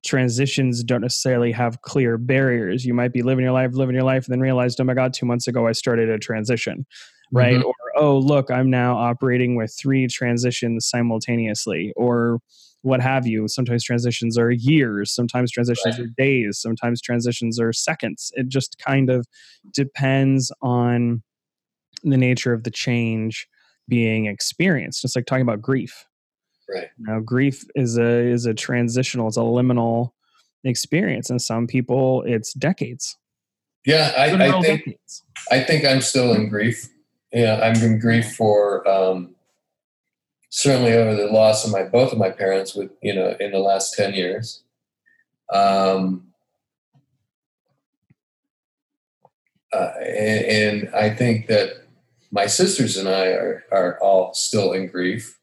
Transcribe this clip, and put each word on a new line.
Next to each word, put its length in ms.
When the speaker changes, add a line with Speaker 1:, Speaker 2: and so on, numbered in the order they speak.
Speaker 1:
transitions 800
don't 160
necessarily 500
have 300
clear 380
barriers. 680
You 80
might 220
be 80
living 200
your 120
life, 180
living 220
your 100
life, 220
and 60
then 80
realized, 380
"Oh 60
my 80
God, 220
two 100
months 240
ago, 180
I 60
started 380
a 80
transition," 680
right? 240
Speaker 2:
Mm-hmm. 100
Speaker 1:
Or, 80
"Oh, 220
look, 320
I'm 180
now 300
operating 580
with 240
three 260
transitions 800
simultaneously," 1080
or 440
what 180
have 260
you. 220
Sometimes 340
transitions 540
are 140
years, 640
sometimes 360
transitions 480
Speaker 2:
Right. 60
Speaker 1:
are 140
days, 420
sometimes 400
transitions 580
are 140
seconds. 640
It 140
just 300
kind 300
of 180
depends 880
on 640
the 160
nature 340
of 120
the 60
change 800
being 380
experienced. 760
Just 160
like 80
talking 160
about 220
grief. 420
Speaker 2:
Right. 200
Speaker 1:
You 80
know, 140
grief 440
is 240
a, 60
is 200
a 80
transitional, 720
it's 100
a 20
liminal 680
experience. 680
And 100
some 260
people, 600
it's 280
decades. 640
Speaker 2:
Yeah, 300
I, 120
I 40
Speaker 1:
Literal 300
Speaker 2:
think, 220
Speaker 1:
decades. 380
Speaker 2:
I 120
think 240
I'm 160
still 320
in 160
grief. 380
Yeah, 300
I'm 200
in 160
grief 380
for, 520
um, 460
certainly 460
over 200
the 120
loss 400
of 60
my, 100
both 300
of 60
my 120
parents 440
with, 160
you 120
know, 260
in 100
the 80
last 360
ten 200
years. 480
Um, 760
uh, 180
and, 440
and 500
I 160
think 380
that 240
my 160
sisters 500
and 120
I 200
are, 440
are 280
all 340
still 380
in 160
grief. 540